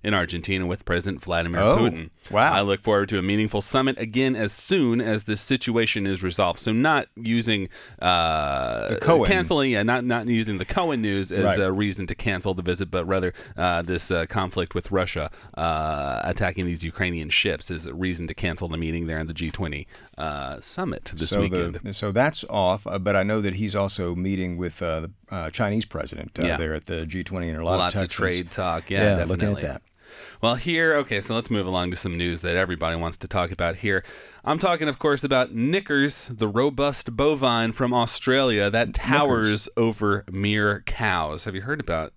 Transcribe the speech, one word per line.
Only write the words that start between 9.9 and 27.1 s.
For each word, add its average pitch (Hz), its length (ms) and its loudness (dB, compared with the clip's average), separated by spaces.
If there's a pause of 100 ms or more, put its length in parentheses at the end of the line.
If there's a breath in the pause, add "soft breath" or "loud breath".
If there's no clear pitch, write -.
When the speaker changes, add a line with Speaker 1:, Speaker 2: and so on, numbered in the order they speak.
Speaker 1:
not 117 240 0
using 110 300 2
the 92 80 -2
Cohen 160 360 0
news 98 300 0
as 95 140 2
Speaker 2:
Right. 98 140 4
Speaker 1:
a 95 120 2
reason 98 360 0
to 90 80 -6
cancel 95 380 -2
the 90 100 -4
visit, 90 280 -2
but 90 140 -2
rather, 92 280 0 (220 loud breath)
uh, 87 280 0
this, 87 280 -2
uh, 82 200 2
conflict 92 420 -4
with - 200 -4
Russia, 85 360 0 (320 loud breath)
uh, 78 600 -2
attacking 90 420 -2
these 82 180 -4
Ukrainian 82 460 -4
ships - 400 0
is 78 160 -6
a 67 80 -10
reason 87 340 -2
to 78 60 -6
cancel 87 340 -4
the 80 100 -4
meeting 82 300 -2
there 80 120 -4
in 80 80 -4
the 82 60 -8
G 78 180 -4
twenty, 73 360 -6 (300 loud breath)
uh, 73 420 -6
summit - 560 -6
this 80 140 -4
Speaker 2:
So 101 180 2
the, - 20 -2 (220)
Speaker 1:
weekend. 98 240 -8
Speaker 2:
so 104 160 -4
that's 135 380 0
off, 98 380 2
uh, 95 120 -4
but 101 160 0
I 95 80 4
know 107 180 0
that 98 140 -2
he's 104 200 -4
also 95 400 -2
meeting 90 420 -2
with, 87 240 -6
uh, 80 200 -2
the, 80 100 -10 (180)
uh, 85 200 -6
Chinese 104 360 0
president, - 460 -10 (100)
uh, 87 60 2
Speaker 1:
Yeah. 80 100 0
Speaker 2:
there 80 160 -2
at 78 120 -6
the 82 200 -6
G 85 180 -6